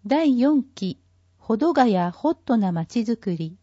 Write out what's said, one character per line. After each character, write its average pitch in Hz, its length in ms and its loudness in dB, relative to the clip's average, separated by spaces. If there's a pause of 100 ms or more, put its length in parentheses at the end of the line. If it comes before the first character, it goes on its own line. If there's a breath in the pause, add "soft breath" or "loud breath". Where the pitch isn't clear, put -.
第 277 320 2
四 277 240 4
期、 - 380 -8 (380)
保 - 180 -2
土 302 180 0
ヶ 277 80 4
谷 185 280 2
ホ 285 200 -4
ッ 339 40 -2
ト - 220 -2
な 196 160 0
ま 165 140 -4
ち - 140 -4
づ 226 160 -2
く 180 200 -6
り。 160 260 -10